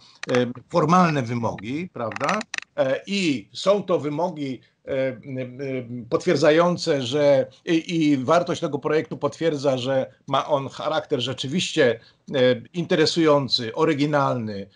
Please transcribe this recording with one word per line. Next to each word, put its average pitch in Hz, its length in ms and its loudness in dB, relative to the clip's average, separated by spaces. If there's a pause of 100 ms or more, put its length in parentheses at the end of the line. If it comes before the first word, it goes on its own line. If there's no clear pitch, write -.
(320)
e, 123 140 4 (220)
formalne 156 540 4
wymogi, 117 720 -6
prawda? 127 460 -4 (380)
E, 135 300 0
i 170 460 -2
są 196 300 0
to 170 160 0
wymogi, 147 640 -6 (260)
e, - 40 -10 (180)
m, 127 300 -10
m, 123 720 -8
potwierdzające, 160 920 2
że 135 440 2 (180)
i, 165 460 0
i 143 60 4
wartość 160 440 0
tego 147 180 -4
projektu 151 380 -2
potwierdza, 143 600 -2
że 131 340 -2 (140)
ma 135 200 0
on 139 220 0
charakter 147 520 -4
rzeczywiście, 135 800 0 (340)
e, 127 200 4 (180)
interesujący, 156 1040 2
oryginalny, 139 1000 0